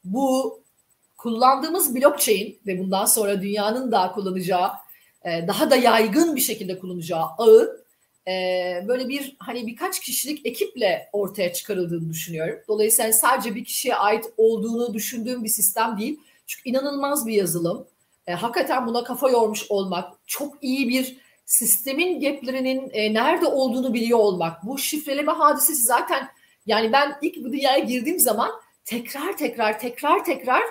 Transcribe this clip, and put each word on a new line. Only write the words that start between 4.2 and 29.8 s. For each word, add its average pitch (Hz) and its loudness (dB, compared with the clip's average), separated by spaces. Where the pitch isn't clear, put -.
e, 170 -4
daha 226 0
da 254 8
yaygın 247 4
bir 254 -2
şekilde 185 -4
kullanacağı 170 -4
ağı, 226 8
e, 185 -4
böyle 254 -2
bir, 277 -6
hani 247 -8
birkaç 349 -6
kişilik 254 -6
ekiple 233 -2
ortaya 196 -2
çıkarıldığını 170 -4
düşünüyorum. 165 -6
Dolayısıyla 214 2
hani 220 0
sadece 240 2
bir 247 -10
kişiye - -2
ait 214 0
olduğunu 226 2
düşündüğüm 233 -6
bir 214 -4
sistem 220 0
değil. 294 -6
Çünkü - -10
inanılmaz 277 -2
bir 220 -2
yazılım. 175 0
E, 175 -4
hakikaten 240 -2
buna 240 -2
kafa 254 -2
yormuş 220 2
olmak, 190 -2
çok - -8
iyi 262 -2
bir 262 -2
sistemin 277 0
gaplerinin, 262 -2
e, 214 0
nerede 320 2
olduğunu 262 0
biliyor 233 4
olmak. 180 0
Bu 269 -6
şifreleme 294 -2
hadisesi 302 2
zaten, 269 0
yani 220 2
ben 285 2
ilk 277 -6
bu 220 -8
dünyaya 269 2
girdiğim 254 -2
zaman 233 2
tekrar, 277 -6
tekrar, 220 -2
tekrar, 285 0